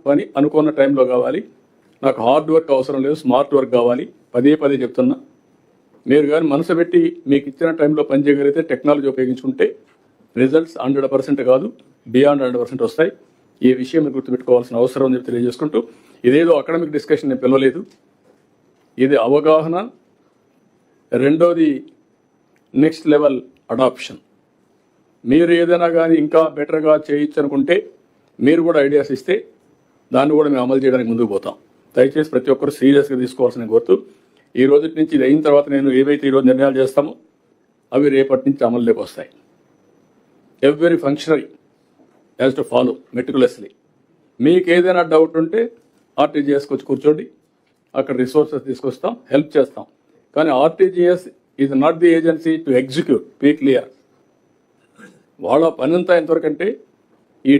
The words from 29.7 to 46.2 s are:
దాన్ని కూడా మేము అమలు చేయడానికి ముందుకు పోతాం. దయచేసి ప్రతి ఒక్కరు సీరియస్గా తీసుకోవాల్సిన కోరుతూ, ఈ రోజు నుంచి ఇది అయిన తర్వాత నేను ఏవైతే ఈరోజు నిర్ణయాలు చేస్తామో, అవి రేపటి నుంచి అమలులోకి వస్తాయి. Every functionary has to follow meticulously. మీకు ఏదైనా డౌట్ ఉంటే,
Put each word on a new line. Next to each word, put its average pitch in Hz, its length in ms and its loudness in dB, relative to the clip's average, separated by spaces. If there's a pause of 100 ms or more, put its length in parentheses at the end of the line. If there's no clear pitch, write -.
దాన్ని 143 240 2
కూడా 151 160 2
మేము 123 120 -2
అమలు 135 180 0
చేయడానికి 127 280 0
ముందుకు 113 220 -2
పోతాం. - 200 -6 (420)
దయచేసి 143 380 0
ప్రతి 127 200 -2
ఒక్కరు - 160 -4 (100)
సీరియస్గా 135 440 2
తీసుకోవాల్సిన 120 500 -4
కోరుతూ, 113 200 2 (680)
ఈ - 80 4
రోజు 147 160 4
నుంచి 160 300 -4
ఇది 131 120 2
అయిన 151 180 4
తర్వాత 143 280 4
నేను 135 160 0 (100)
ఏవైతే 147 300 0
ఈరోజు 135 200 2
నిర్ణయాలు 131 320 2
చేస్తామో, 143 300 -2 (800)
అవి 143 240 2
రేపటి 135 320 0
నుంచి 135 200 -2
అమలులోకి 117 380 0
వస్తాయి. - 240 -18 (1400)
Every 165 360 2
functionary 147 420 -2 (920)
has 131 180 0
to 131 140 -4
follow 123 220 0 (220)
meticulously. 127 540 -2 (760)
మీకు 180 300 2
ఏదైనా 180 260 2 (100)
డౌట్ 160 300 2
ఉంటే, 202 200 -2 (640)